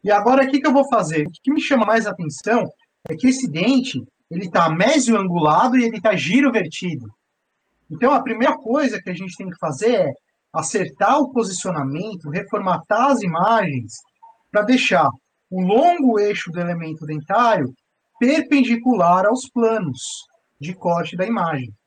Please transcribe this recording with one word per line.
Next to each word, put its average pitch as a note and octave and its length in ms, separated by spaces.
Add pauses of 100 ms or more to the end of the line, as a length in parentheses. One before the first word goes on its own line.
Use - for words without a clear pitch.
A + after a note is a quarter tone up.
E G#3 60
agora, A#3+ 320
o C4 40
que C4+ 120
que D#4 80
eu C4+ 40
vou C4+ 160
fazer? D#3+ 380
O - 40 (120)
que C4 100
me D#4 80
chama A#3+ 240
mais G#3+ 220
atenção G3 640 (380)
é D#3+ 80
que B3 100
esse B3+ 240
dente, F3+ 560 (240)
ele F3+ 180
tá E3 220
mesioangulado G3 1040
e B3 80
ele A3 160
tá G#3 140
girovertido. F3 1000 (760)
Então, A#3+ 220
a C4 100
primeira A#3+ 340
coisa A#3 460
que - 80
a F3+ 40
gente F#3+ 220
tem F#3+ 140
que - 80
fazer F3 380
é D3+ 160 (400)
acertar G3 680
o C4+ 140
posicionamento, F3+ 1000
reformatar G3+ 800
as A#3+ 100
imagens, F3 760 (580)
pra G#3 100
deixar F#3+ 480 (400)
o F#3 100
longo B3 600
eixo G3+ 320
do F3 80
elemento E3 440
dentário D#3 680 (460)
perpendicular A#3 1080
aos B3+ 220
planos A3 760 (360)
de D#3+ 120
corte F3 440
da F#3 100
imagem. D#3+ 480 (120)